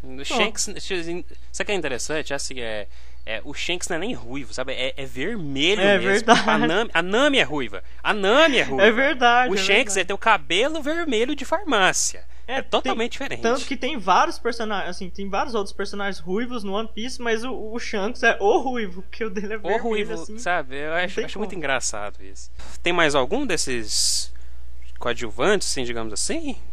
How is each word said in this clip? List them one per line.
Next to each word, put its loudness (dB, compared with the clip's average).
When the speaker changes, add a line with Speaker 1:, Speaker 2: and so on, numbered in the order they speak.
Speaker 1:
O -6
Speaker 2:
Pronto. -6
Speaker 1:
Shanks, 0
isso -4
que -2
é 0
interessante, -2
é -2
assim, -6
é, -4
é, -4
o -6
Shanks -4
não -2
é -2
nem -4
ruivo, -6
sabe? -4
É, -2
é -6
vermelho 0
Speaker 2:
É 6
Speaker 1:
mesmo. 2
Speaker 2:
verdade. 4
Speaker 1:
A 4
Nami, 2
a 4
Nami 2
é 4
ruiva. -2
A 0
Nami 4
é 4
ruiva. 4
Speaker 2:
É 8
verdade, 4
Speaker 1:
O 0
Speaker 2:
é 0
Speaker 1:
Shanks, 0
Speaker 2:
verdade. 2
Speaker 1:
ele 0
tem -2
o -2
cabelo 2
vermelho 0
de -4
farmácia. 2
Speaker 2:
É, -2
Speaker 1:
É -4
totalmente 0
Speaker 2:
tem, -4
Speaker 1:
diferente. -4
Speaker 2:
tanto 2
que -2
tem -4
vários 4
personagens, -2
assim, -6
tem -4
vários -2
outros -2
personagens -4
ruivos -2
no -2
One -2
Piece, -4
mas 0
o, -4
o -4
Shanks -2
é 4
o 4
ruivo, -2
porque -4
o -4
dele -4
é -6
Speaker 1:
O -6
Speaker 2:
vermelho, 0
Speaker 1:
ruivo, -2
Speaker 2:
assim, -6
Speaker 1:
sabe? -2
Eu -4
Speaker 2:
não -2
Speaker 1:
acho, -2
Speaker 2:
tem -2
Speaker 1:
acho -4
muito -2
Speaker 2:
como. -6
Speaker 1:
engraçado -2
isso. -6
Tem 2
mais 4
algum 2
desses 0
coadjuvantes, 2
assim, 0
digamos 0
assim? 0